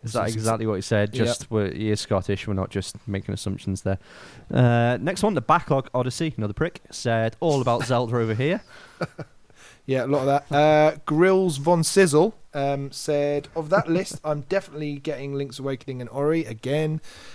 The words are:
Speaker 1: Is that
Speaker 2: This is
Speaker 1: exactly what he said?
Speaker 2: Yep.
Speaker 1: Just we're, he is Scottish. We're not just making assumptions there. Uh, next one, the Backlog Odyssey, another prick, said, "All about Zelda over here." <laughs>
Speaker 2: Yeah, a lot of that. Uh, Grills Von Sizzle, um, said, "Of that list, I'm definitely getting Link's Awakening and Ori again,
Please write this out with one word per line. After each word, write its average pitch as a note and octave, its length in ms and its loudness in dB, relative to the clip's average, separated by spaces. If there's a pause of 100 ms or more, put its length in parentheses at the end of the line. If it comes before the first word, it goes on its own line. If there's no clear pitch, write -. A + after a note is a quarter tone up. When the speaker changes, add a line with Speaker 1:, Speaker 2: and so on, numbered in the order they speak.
Speaker 1:
Is A2+ 100 -8
that A2+ 120 0
Speaker 2:
This A2+ 60 -2
is A2+ 60 -4
Speaker 1:
exactly A2 300 0
what G#2+ 80 2
he F#2+ 60 -2
said? G#2 340 0
Speaker 2:
Yep. A#2+ 100 2
Speaker 1:
Just - 260 -2
we're, G#2 200 0
he G#2+ 180 -4
is G#2 120 0
Scottish. G2 460 -2
We're G#2+ 60 -2
not F#2+ 160 -2
just - 260 -6 (120)
making G2 260 -6
assumptions F#2+ 500 -6
there. G2 160 -2 (540)
Uh, A#2+ 460 4
next F3 240 -2
one, G#3+ 100 2
the D#3 80 0
Backlog D3+ 520 2
Odyssey, B2+ 440 -2
another G#2 160 -4
prick, - 280 -4 (100)
said, A2+ 480 -2
"All D3 220 2
about A#2+ 240 0
Zelda A#2+ 320 0
over A2 160 0
here." D3+ 280 0 (380)
<laughs> E3+ 120 -6 (760)
Speaker 2:
Yeah, C3 200 0
a - 20 -6
lot C#3 180 0
of C#3 240 2
that. C#3+ 60 -2
Uh, D3+ 500 6
Grills F3+ 520 4
Von E3 260 2
Sizzle, F3 500 4 (200)
um, C#3 400 -2
said, D3 600 -2
"Of D#3 180 -6
that F#3+ 180 2
list, F3+ 340 -2
I'm D3+ 240 -2
definitely D3+ 500 -4
getting C#3 360 -6
Link's C#3 260 -6
Awakening C3+ 400 -6
and A#2+ 100 -10
Ori D3+ 360 0
again, D3+ 560 -2 (340)